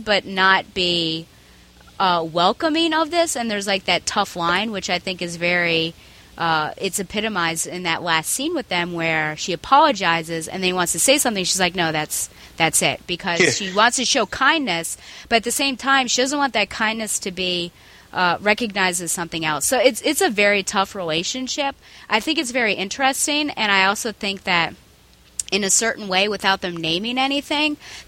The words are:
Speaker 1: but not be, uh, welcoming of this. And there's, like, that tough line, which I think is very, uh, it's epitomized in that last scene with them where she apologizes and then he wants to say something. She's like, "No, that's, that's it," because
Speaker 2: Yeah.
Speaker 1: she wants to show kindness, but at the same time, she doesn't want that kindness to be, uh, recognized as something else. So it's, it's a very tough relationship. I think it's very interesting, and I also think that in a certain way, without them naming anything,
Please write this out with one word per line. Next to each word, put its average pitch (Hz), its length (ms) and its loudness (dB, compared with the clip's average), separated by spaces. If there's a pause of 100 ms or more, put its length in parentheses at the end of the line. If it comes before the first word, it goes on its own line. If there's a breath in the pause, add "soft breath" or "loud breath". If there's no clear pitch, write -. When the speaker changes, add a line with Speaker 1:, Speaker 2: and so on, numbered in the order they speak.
Speaker 1:
but 208 220 0
not 190 480 2
be, 170 520 -2 (720 soft breath)
uh, 175 300 2
welcoming 302 640 2
of 311 180 0
this. 339 240 0
And 233 140 -4
there's, 202 180 -4
like, 196 180 -2
that 180 200 0
tough - 300 -2
line, 180 360 0
which 196 180 -6
I 180 100 0
think 180 220 -8
is 175 160 -6
very, 170 560 0 (440 loud breath)
uh, 160 400 0
it's 190 220 -4
epitomized 185 680 -2
in 180 160 -8
that 165 200 0
last 165 280 0
scene 311 240 -4
with 190 140 -4
them 175 240 -2
where 160 440 -2
she - 160 -4
apologizes 170 920 2
and 190 160 -6
then 185 40 4
he 180 60 2
wants 180 200 0
to 170 60 -4
say 269 180 6
something. 220 280 0
She's 180 140 0
like, 180 160 0
"No, 170 160 0
that's, 151 380 -4 (280 loud breath)
that's 160 240 2
it," 151 260 0
because 175 340 -2
Speaker 2:
Yeah. 160 100 4
Speaker 1:
she 185 220 -4
wants 220 240 4
to 247 80 -2
show 226 200 2
kindness, 262 720 0 (320 loud breath)
but 233 80 4
at 214 60 0
the 240 80 -2
same 269 260 -2
time, 269 300 2
she 247 140 2
doesn't 277 160 0
want 277 160 0
that 208 160 0
kindness 220 500 -2
to 196 120 -6
be, 175 400 -4 (400 loud breath)
uh, 175 300 2
recognized 196 600 0
as 170 100 -4
something 170 340 -4
else. 151 200 0
So 254 140 2
it's, 233 220 4
it's 302 200 0
a 381 80 4
very 202 340 2
tough 196 320 -2
relationship. 226 800 -4 (340 loud breath)
I 220 100 2
think 311 200 -2
it's 254 120 -2
very 233 220 0
interesting, 269 800 -2
and 214 200 0
I 190 140 6
also 202 260 0
think 196 340 -8
that 170 280 0 (800)
in 196 140 0
a 190 40 0
certain 220 380 0
way, 190 220 2
without 196 320 0
them 175 160 -4
naming 175 400 -2
anything, 285 580 0 (320 loud breath)